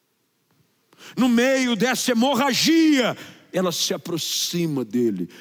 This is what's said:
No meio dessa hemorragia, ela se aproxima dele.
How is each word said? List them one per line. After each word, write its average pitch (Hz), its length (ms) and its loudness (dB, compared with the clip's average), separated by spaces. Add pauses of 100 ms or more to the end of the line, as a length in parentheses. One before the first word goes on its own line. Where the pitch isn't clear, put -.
(1160)
No 247 120 2
meio 247 460 2
dessa 233 380 -2
hemorragia, 262 1040 2 (360)
ela 180 200 -2
se - 220 -4
aproxima 165 880 -4
dele. 104 440 -2 (120)